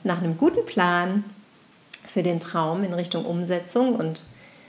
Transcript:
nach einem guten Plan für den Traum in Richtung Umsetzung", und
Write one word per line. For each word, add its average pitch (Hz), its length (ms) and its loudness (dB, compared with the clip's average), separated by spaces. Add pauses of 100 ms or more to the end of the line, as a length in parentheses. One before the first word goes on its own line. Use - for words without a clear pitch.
nach 180 140 0
einem 165 180 0
guten 349 280 2
Plan 180 600 2 (840)
für - 160 -2
den 170 180 0
Traum 165 420 0
in 185 100 -2
Richtung 175 320 -2
Umsetzung", 180 680 0
und 160 300 -2 (440)